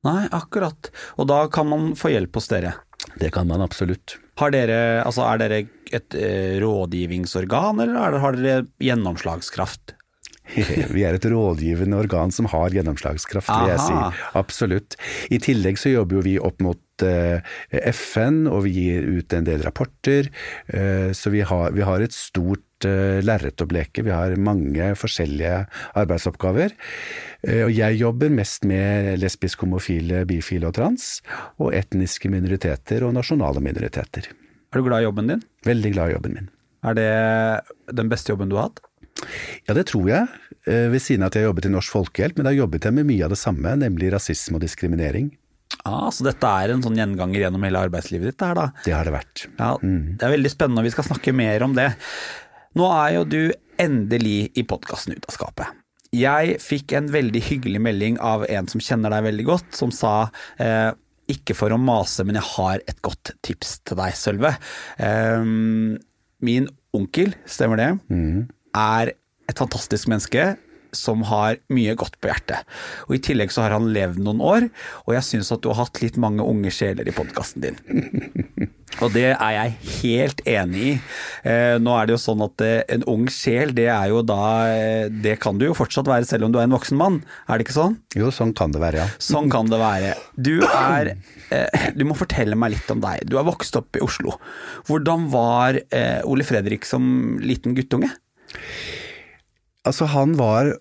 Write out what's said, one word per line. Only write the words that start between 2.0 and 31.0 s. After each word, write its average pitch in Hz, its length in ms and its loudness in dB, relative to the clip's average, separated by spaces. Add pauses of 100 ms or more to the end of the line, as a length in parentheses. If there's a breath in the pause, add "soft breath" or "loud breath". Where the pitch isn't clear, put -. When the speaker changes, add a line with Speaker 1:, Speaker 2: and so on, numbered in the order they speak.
Speaker 1:
hjelp 98 240 -2
hos 107 100 -4
dere? 87 280 -2 (420)
Speaker 2:
Det 82 160 0
kan 90 160 2
man 87 120 0
absolutt. - 580 -4 (180)
Speaker 1:
Har 147 140 2
dere, 117 500 2
altså, 120 240 0
er 113 160 2
dere 107 160 0 (340)
et, - 220 -6
eh, 95 480 0
rådgivningsorgan, 92 1200 0
eller 240 160 0
er 165 140 0
det, 139 100 0
har 135 160 0
dere 131 280 0 (140)
gjennomslagskraft? 95 1160 -4 (500)
Speaker 2:
<laughs> - 480 -2
Vi 95 80 2
er 90 160 2
et 92 80 -2
rådgivende 95 720 2
organ 92 340 2
som - 140 0
har 80 240 2
gjennomslagskraft, 80 800 -2
vil 107 220 4
jeg 85 100 4
Speaker 1:
Aha. 147 300 2
Speaker 2:
si. - 140 -10 (120)
Absolutt. 98 600 -2 (360 loud breath)
I 120 80 2
tillegg 101 400 2
så 143 80 2
jobber 98 300 4
jo 92 80 2
vi 95 100 4
opp - 240 -2
mot, 87 220 0 (180)
eh, 87 400 2 (400 loud breath)
F - 220 -2 (180)
N, 151 240 4
og 101 220 2
vi 92 80 0
gir 87 320 0 (100)
ut - 160 -4
en 82 140 0
del 78 180 0
rapporter. - 640 0 (380 loud breath)
Eh, 95 500 0
så 101 160 -2
vi 104 80 4
har, 90 320 0
vi 98 80 0
har 98 240 2
et - 80 -6
stort, 92 480 -2 (240)
eh, 98 400 2
lerret 87 320 0
å 82 100 -2
bleke. 85 380 -2
Vi 101 80 2
har 90 240 0
mange 95 540 0 (100)
forskjellige 85 640 -2 (320 loud breath)
arbeidsoppgaver. 92 800 0 (640 loud breath)
Eh, 113 240 0
og 113 80 2
jeg 110 320 4
jobber 123 240 2
mest 107 400 0
med 98 560 2
lesbisk, - 400 -2
homofile, 90 640 0
bifile 85 400 -2
og 87 80 -4
trans, 202 460 -2 (340 loud breath)